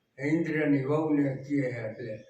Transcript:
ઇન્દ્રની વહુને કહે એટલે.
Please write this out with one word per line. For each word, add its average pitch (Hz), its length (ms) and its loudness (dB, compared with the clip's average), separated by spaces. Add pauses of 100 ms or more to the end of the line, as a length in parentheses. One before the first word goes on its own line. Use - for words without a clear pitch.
(260)
ઇન્દ્રની 151 600 2
વહુને 147 500 2
કહે 143 200 -6
એટલે. 120 760 -4